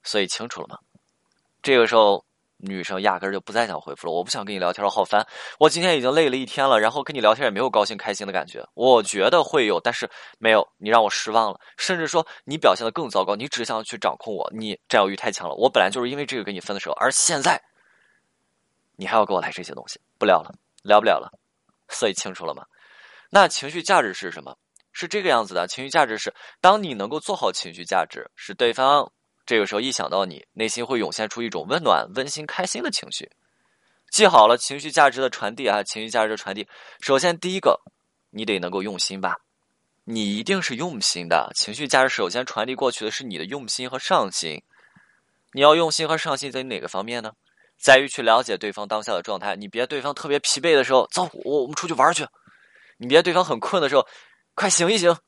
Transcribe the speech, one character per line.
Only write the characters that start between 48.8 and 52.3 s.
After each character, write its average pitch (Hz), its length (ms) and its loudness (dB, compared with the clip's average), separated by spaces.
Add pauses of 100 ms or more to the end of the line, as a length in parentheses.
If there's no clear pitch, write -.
当 107 140 -4
下 107 100 -6
的 90 80 -2
状 98 180 -8
态。 101 160 -6
你 101 140 -14
别 117 180 -4
对 143 140 -8
方 139 140 -6
特 - 120 -10
别 143 120 0
疲 - 220 -2
惫 165 140 4
的 139 80 6
时 127 120 2
候 123 180 6
，“走， 180 160 -2 (160)
我， 143 160 0
我 123 60 -2
们 147 100 -10
出 180 100 -6
去 165 60 -6
玩 135 160 6
儿 170 60 2
去。” 143 120 -4 (720)